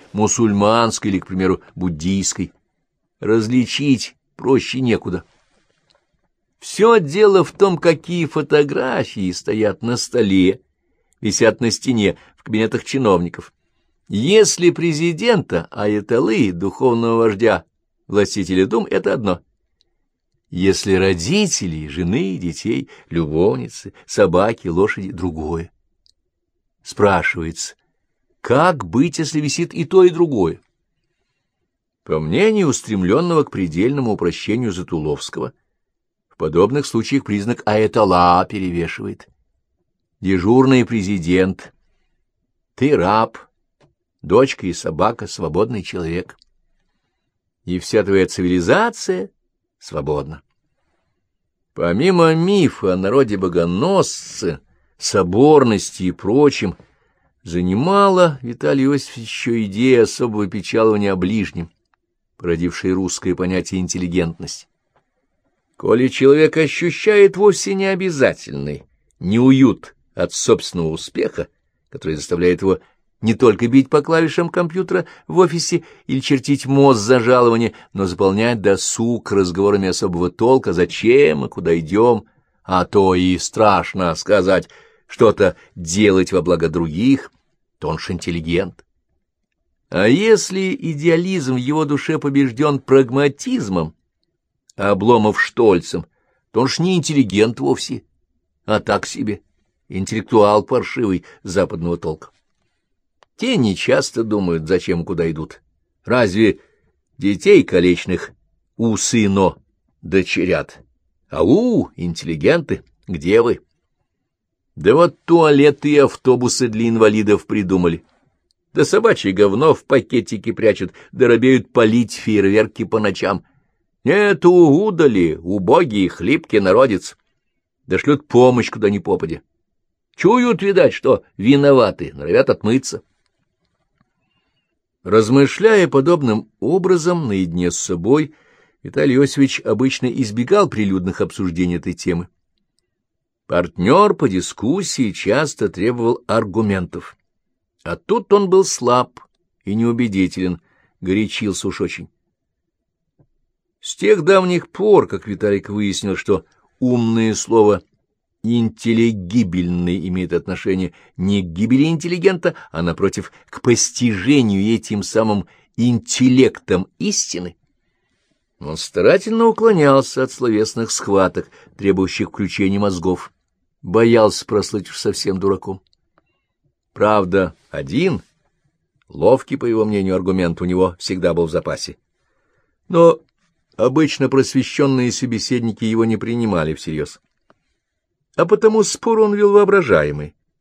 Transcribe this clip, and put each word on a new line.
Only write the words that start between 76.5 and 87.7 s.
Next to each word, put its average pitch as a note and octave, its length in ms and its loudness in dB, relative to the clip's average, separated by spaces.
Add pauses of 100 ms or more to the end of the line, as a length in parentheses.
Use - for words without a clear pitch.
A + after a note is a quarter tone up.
мост C3+ 340 4
за A#2+ 220 2
жалование, A#2 520 2 (200)
но G2 120 -4
заполнять G2+ 560 0
досуг A2 720 -2
разговорами G2 560 0
особого F2+ 420 -2
толка, A#2+ 440 0
зачем C3 720 2
и - 40 -10
куда - 300 -2
идём, G#2+ 460 0 (380)
а F#2 200 0
то F#2+ 320 2
и, F2+ 220 2
страшно F#2+ 800 0
сказать, F#2 540 0 (440)
что-то G2+ 420 2 (200)
делать F#2 560 2
во F#2 100 0
благо E2 280 0
других, E2+ 640 -2 (460)